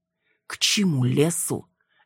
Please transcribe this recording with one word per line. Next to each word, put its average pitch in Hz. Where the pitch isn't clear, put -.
К -
чему 165
лесу 139